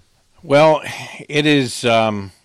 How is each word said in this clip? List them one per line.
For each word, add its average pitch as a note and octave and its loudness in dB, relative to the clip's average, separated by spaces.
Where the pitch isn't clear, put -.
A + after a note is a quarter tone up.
Well, D3+ 2
it D3 -2
is, C#3 0
um, A2 0